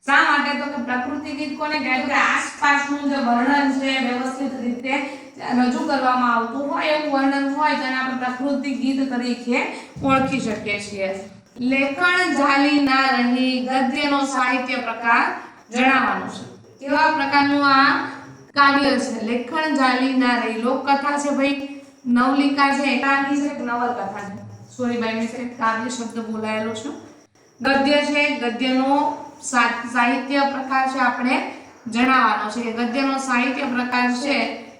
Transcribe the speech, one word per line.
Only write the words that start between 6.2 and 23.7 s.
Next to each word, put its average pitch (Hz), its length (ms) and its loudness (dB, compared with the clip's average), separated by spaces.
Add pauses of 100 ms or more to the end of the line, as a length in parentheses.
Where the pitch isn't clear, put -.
આવતું 269 360 -2
હોય 339 160 -2
એવું 302 320 0
વર્ણન 277 360 0
હોય 294 220 2
તો 233 60 -2
એને 262 140 -2
આપણે 254 300 -2
પ્રકૃતિ 277 480 -2
ગીત 269 360 0
તરીકે 240 640 -2 (300)
ઓળખી 269 380 2
શકીએ 208 400 -4
છીએ. 196 500 -6 (300)
લેખણ 285 760 0
ઝાલી 285 440 4
ના 269 300 2
રહી 254 580 2
ગદ્યનો 277 580 0
સાહિત્ય 254 500 0
પ્રકાર 233 640 0 (300)
જણાવવાનો 254 560 2
છે. - 520 -14
કેવા 294 320 2
પ્રકારનું 285 540 2
આ 269 420 4 (480)
કાવ્ય 277 360 6
છે? 233 340 -2
લેખણ 285 520 -2
ઝાલી 262 380 2
ના 247 220 4
રહી, 226 260 -2
લોકકથા 277 560 0
છે 285 120 -2
ભાઈ, 277 500 -2 (260)
નવલિકા 277 640 4
છે, 277 120 0
એકાંકી 277 580 2
છે 285 80 -2
કે 240 140 -6
નવલકથા 226 680 -4